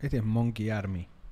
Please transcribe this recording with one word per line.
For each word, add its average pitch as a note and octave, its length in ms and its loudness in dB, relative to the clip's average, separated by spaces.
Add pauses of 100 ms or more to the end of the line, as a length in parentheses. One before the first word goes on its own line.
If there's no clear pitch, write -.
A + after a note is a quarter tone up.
este C#3 160 0
es A2 60 2
Monkey A2 460 2
Army. G2 380 -2 (240)